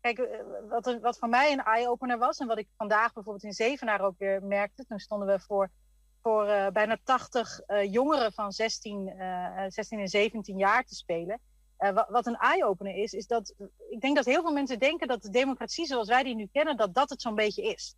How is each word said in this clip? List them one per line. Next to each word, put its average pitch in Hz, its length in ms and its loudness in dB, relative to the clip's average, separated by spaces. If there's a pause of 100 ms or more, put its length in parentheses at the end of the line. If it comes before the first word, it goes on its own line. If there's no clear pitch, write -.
Kijk, 240 180 -2
eh, 254 60 0 (440)
wat 233 180 -4
er, 240 140 -2
wat 233 180 0
voor 240 100 -2
mij 262 240 6
een 269 100 -2
eye-opener 240 560 0
was 262 200 2
en 285 80 -6
wat 226 120 0
ik 208 80 -6 (100)
vandaag 214 360 2
bijvoorbeeld 202 320 -12
in 208 80 -8
Zevenaar 226 480 0
ook 196 180 0
weer 196 240 0
merkte, 202 460 -2
toen 208 100 -8
stonden 202 300 -6
we 196 120 2
voor, 196 300 0 (520)
voor, 214 240 2
eh, 202 260 2
bijna 214 320 2
tachtig, 254 640 -2
eh, 202 260 0
jongeren 247 400 2
van 202 200 -6
zestien, 208 560 -4
eh, 185 380 -6
eh, 190 240 -6
zestien 214 300 -8
en 196 80 -2
zeventien 208 500 -2
jaar 208 260 4
te - 100 -18
spelen. 170 460 -6 (360)
Eh, 196 160 2
wa-, 214 180 4
wat 226 160 2
een 233 100 -4
eye-opener 220 580 2
is, 202 180 -4
is 196 140 -8
dat, 226 280 -2 (360)
ik 240 100 -10
denk 277 160 2
dat - 80 4
heel 285 180 4
veel 330 100 0
mensen 269 260 0
denken 294 300 0
dat 247 140 -2
de 208 80 -12
democratie 254 560 -2
zoals 240 220 -2
wij 247 140 4
die 269 120 -2
nu 214 180 -6
kennen, 302 240 2
dat 208 180 0
dat 285 160 4
het 269 120 -10
zo'n 226 120 -2
beetje 208 280 0
is. 190 360 -4